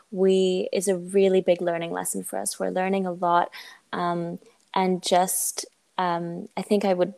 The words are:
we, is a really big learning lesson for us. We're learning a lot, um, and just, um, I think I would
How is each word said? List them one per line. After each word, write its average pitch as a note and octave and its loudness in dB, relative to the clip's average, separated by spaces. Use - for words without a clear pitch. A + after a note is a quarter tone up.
we, F#3+ 2
is F#3+ -2
a F#3+ 2
really F#3 4
big F3+ 2
learning E3+ -2
lesson F#3 -6
for F#3+ -10
us. G3+ -6
We're F#3+ -4
learning F#3+ 0
a F#3 -4
lot, F3 2
um, F3 -4
and F#3 0
just, - 0
um, E3+ -4
I F#3+ -2
think G3+ 0
I G3 4
would F3+ 0